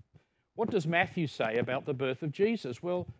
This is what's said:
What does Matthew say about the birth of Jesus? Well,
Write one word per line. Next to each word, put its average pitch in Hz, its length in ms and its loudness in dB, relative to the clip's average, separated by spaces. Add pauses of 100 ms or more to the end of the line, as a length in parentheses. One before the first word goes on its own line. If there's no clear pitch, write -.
(540)
What 220 160 0
does 175 160 2
Matthew 170 400 2
say 113 320 0
about 127 260 0
the 147 80 0
birth 131 300 -2
of 151 100 -2
Jesus? 190 500 0
Well, 175 260 -2 (120)